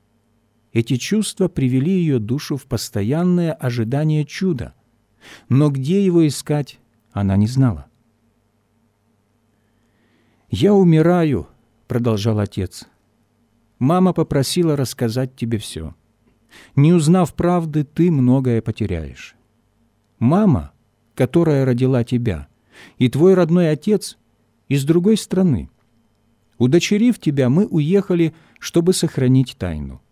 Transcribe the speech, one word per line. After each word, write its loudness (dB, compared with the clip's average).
Эти -2
чувства -4
привели -2
ее 0
душу -6
в -12
постоянное -2
ожидание -4
чуда, -6
но 2
где -2
его 4
искать, -6
она 0
не 2
знала. 0
"Я 2
умираю", — 2
продолжал -2
отец. -8
Мама 2
попросила -2
рассказать -4
тебе -4
все. -12
Не 6
узнав 2
правды, -2
ты 0
многое 2
потеряешь. -8
Мама, 2
которая 0
родила 0
тебя, -4
и 2
твой 4
родной 2
отец -4
из -2
другой 2
страны. -2
Удочерив 2
тебя, -2
мы 2
уехали, 0
чтобы 0
сохранить 0
тайну. -10